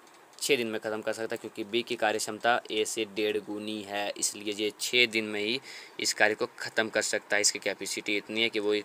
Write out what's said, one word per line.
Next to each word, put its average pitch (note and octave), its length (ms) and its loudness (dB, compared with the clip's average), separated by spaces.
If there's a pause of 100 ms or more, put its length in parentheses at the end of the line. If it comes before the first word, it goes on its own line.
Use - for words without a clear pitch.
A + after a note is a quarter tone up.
(400)
छः C#3+ 180 2
दिन A#2+ 100 0
में A2 120 -2
ख़त्म A2 220 -4
कर A2 120 -2
सकता A2+ 220 -4
है, - 20 -4
क्योंकि A2+ 260 -8
बी G#2+ 200 0
की A#2+ 120 -4
कार्य A2 240 2
क्षमता A#2 400 2 (120)
ए G#2+ 140 2
से A2 200 -2
डेढ़ G#2+ 320 0
गुनी G#2 440 -6
है, G2+ 360 -4
इसलिए G#2 360 -2
ये G#2 260 0
छः B2 280 6
दिन A2 180 0
में G#2+ 140 -4
ही A2+ 200 0 (400)
इस - 140 0
कार्य G#2+ 220 4
को B2 100 -2 (140)
ख़त्म A2 300 0
कर G#2+ 120 2
सकता - 340 -2
है। G#2 60 2
इसकी G#2 180 2
capacity G2+ 580 -2
इतनी G#2+ 240 -2
है A#2 80 4
कि A2 100 -2
वो G#2 140 2 (120)